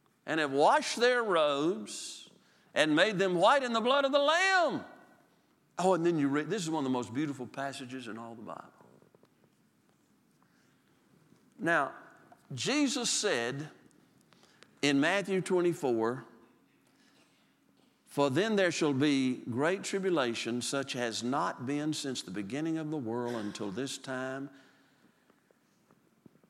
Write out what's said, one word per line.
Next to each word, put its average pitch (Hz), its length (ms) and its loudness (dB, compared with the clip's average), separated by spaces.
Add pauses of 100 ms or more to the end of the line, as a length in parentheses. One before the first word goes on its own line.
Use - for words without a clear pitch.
(240)
and 156 160 -2
have 143 120 0
washed 196 440 4
their 240 260 2
robes 170 1080 0 (420)
and 151 240 4
made 196 220 4
them 185 160 2
white 233 280 6
in 240 120 -4
the 226 80 0
blood 277 240 2
of 269 60 0
the 285 60 4
Lamb." 320 680 2 (920)
Oh, 185 140 4
and 165 100 0
then 170 140 4
you 143 80 2
read, 147 240 0
this 208 100 -2
is 160 100 -4
one 156 100 -2
of 135 100 0
the - 0 -
most 120 240 -2
beautiful 131 320 -4
passages 131 640 -10
in 107 100 -10
all 117 160 -14
the 113 80 -16
Bible. 82 220 -12 (3000)
Now, 160 360 2 (600)
Jesus 240 560 -2
said 139 600 -2 (1120)
in 139 160 4
Matthew 185 420 2
twenty-four, 135 840 0 (1800)
"For 143 220 2
then 202 280 2
there 180 160 2
shall 151 200 2
be 135 560 0
great 160 360 0
tribulation, 123 800 -2
such 139 320 -4
has 113 280 -4
not 135 420 -4
been 147 300 -2
since 135 280 -6
the 101 100 -12
beginning 139 460 -4
of 156 120 -6
the 156 60 -4
world 120 400 -4
until 104 340 -6
this 131 280 -6
time, 131 520 -8 (2000)